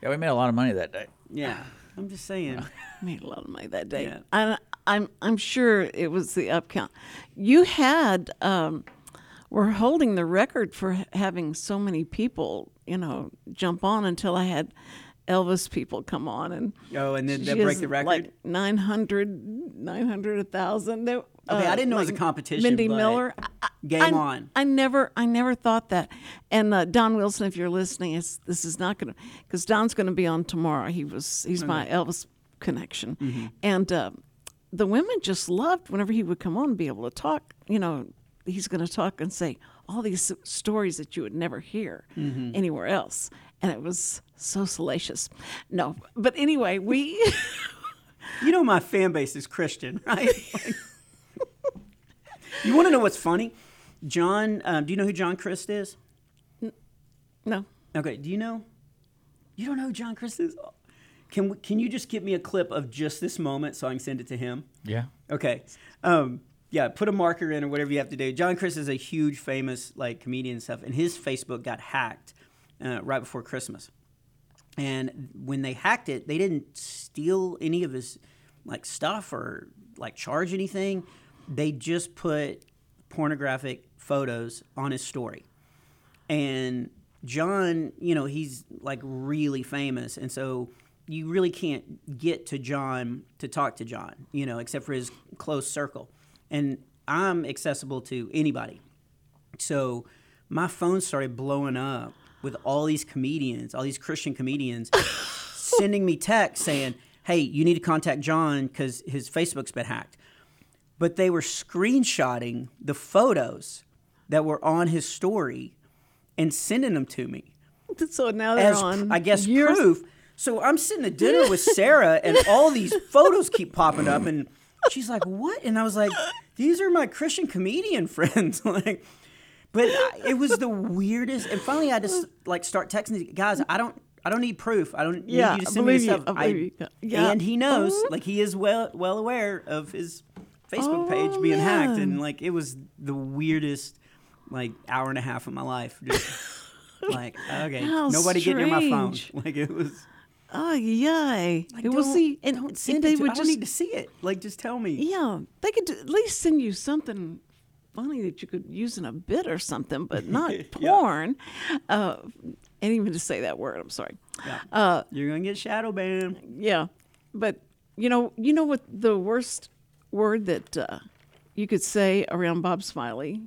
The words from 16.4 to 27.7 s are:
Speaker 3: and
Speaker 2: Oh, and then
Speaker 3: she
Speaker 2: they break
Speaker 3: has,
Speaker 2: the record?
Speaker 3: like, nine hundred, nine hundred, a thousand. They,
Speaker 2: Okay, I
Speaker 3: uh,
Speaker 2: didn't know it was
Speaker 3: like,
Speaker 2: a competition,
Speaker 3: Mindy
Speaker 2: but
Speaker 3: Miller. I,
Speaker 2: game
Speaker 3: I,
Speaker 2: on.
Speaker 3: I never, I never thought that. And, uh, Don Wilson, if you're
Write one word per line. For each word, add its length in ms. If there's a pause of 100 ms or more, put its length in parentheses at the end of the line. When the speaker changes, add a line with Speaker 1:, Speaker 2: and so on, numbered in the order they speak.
Speaker 3:
and 200 (240)
Speaker 2:
Oh, 180
and 140
then 120
Speaker 3:
she 60
Speaker 2:
they 80
break 140
Speaker 3:
has, 120
Speaker 2:
the 80
record? 180
Speaker 3:
like, 260 (120)
nine 340
hundred, 500 (480)
nine 320
hundred, 320
a 40
thousand. 600
They, 120 (340)
Speaker 2:
Okay, 160
I 60
Speaker 3:
uh, 40
Speaker 2:
didn't 140
know 60
it 40
was 80
Speaker 3:
like, 80
Speaker 2:
a 20
competition, 440
Speaker 3:
Mindy 260
Speaker 2:
but 80
Speaker 3:
Miller. 380 (280)
I, 60 (180)
Speaker 2:
game 160
Speaker 3:
I, 80
Speaker 2:
on. 440
Speaker 3:
I 100
never, 520
I 80
never 300
thought 360
that. 200 (400)
And, 240
uh, 100
Don 320
Wilson, 300
if 100
you're 140